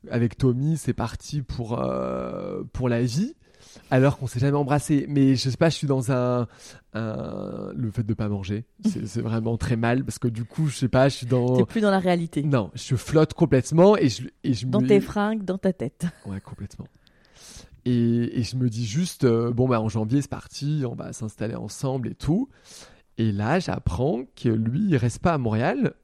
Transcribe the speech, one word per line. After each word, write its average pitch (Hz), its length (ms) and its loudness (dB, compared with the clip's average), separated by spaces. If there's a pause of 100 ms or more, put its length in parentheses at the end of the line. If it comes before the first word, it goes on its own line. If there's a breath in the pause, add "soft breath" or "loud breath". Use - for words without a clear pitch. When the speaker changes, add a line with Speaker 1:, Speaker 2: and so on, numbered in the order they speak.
(120)
Speaker 1:
avec 117 260 0
Tommy, 135 400 2
c'est 120 160 -4
parti - 480 -6
pour, 117 400 -6
euh, 64 800 -6 (100)
pour 127 160 -2
la 120 140 2
vie, 151 320 -2 (560 loud breath)
alors 135 300 4
qu'on 127 80 -6
s'est 123 120 -6
jamais 139 160 2
embrassé. 143 540 0
Mais 135 260 4
je - 140 -2
sais 113 80 -4
pas, 165 120 4
je 147 60 0
suis 147 120 -4
dans 131 240 0
un, 123 340 0 (480 loud breath)
un... 110 840 -8
Le 120 140 -4
fait 117 140 -4
de 107 100 -2
pas 107 160 -2
manger, 101 360 -4 (180)
c'est, 196 160 -2
Speaker 2:
Mhm. 107 80 -6
Speaker 1:
c'est 113 140 -4
vraiment 113 360 -2
très - 180 -2
mal 120 300 0
parce 120 140 -8
que 123 80 -2
du 117 180 -4
coup, 156 220 -2
je 131 100 -4
sais 135 100 0
pas, 131 220 4
je 135 60 -2
suis 123 100 -10
dans 123 320 2
Speaker 2:
T'es 120 80 6
plus 220 160 -2
dans 208 80 4
la 190 80 4
réalité. 175 460 0
Speaker 1:
Non, 131 320 2
je - 200 -2
flotte 156 380 2
complètement 165 640 6
et 147 120 4
je, 123 180 -6 (160)
et 135 100 0
je 120 140 -4
Speaker 2:
Dans 127 140 2
Speaker 1:
me 127 60 2
Speaker 2:
tes 202 140 8
fringues, 208 440 -2
dans 185 120 -4
ta 190 160 0
tête. - 320 -6 (220)
Speaker 1:
Ouais, 98 140 -8
complètement. - 440 -14 (1000 loud breath)
Et, 117 540 2
et 117 40 0
je 123 120 -6
me 127 140 2
dis 113 160 -4
juste, 143 380 -2
euh, 117 280 4
bon, 123 160 2
bah, 120 140 2
en 110 80 0
janvier, 110 320 0
c'est - 80 -8
parti, 147 580 -6
on 120 60 -6
va - 180 -12
s'installer 110 440 -8
ensemble 120 540 -6
et - 60 -10
tout. 196 340 0 (680 loud breath)
Et 113 140 2
là, 107 280 0
j'apprends 175 680 -2 (100)
que - 140 -2
lui, 113 400 0
il 156 80 2
reste 120 260 -2
pas 175 100 4
à 147 60 0
Montréal. 131 540 0 (100)